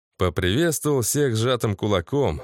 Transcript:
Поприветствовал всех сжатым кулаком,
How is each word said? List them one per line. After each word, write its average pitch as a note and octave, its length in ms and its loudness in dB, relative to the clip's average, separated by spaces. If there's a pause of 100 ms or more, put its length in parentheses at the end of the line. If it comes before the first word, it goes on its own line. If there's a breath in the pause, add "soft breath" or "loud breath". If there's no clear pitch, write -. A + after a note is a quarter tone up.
(180)
Поприветствовал B2 840 0
всех C3+ 340 0
сжатым A#2 400 0
кулаком, G#2 680 0